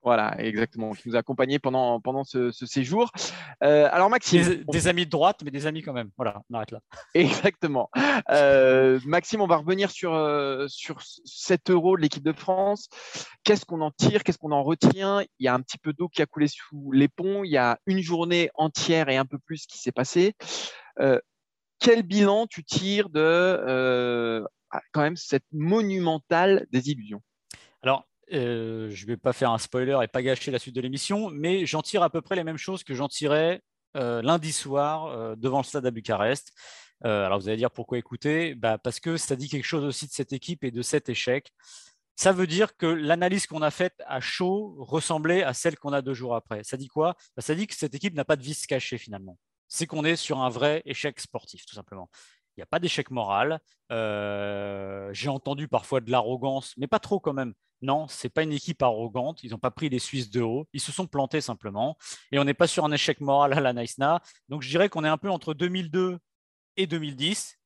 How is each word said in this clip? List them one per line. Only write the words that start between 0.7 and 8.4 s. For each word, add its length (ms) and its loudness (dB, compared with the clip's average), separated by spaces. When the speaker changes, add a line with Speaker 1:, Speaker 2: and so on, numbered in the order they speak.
Speaker 1:
qui 160 -12
nous 80 -4
a 40 4
accompagnés 400 0
pendant, 420 0
pendant 240 -4
ce, 260 -2
ce 140 -12
séjour. 440 0
Euh, 260 8
alors, 200 6
Maxime, 340 6
Speaker 2:
Des, 240 2
Speaker 1:
on 60 -4
Speaker 2:
des 160 4
amis 160 2
de 40 -14
droite, 360 2
mais 60 -6
des 140 -6
amis 160 -4
quand 120 -10
même. 240 -6
Voilà, 320 -2
on 60 -10
arrête 160 -6
là. 100 -14
Speaker 1:
<laughs> 220 -20
Exactement. 760 2
Euh, 760 8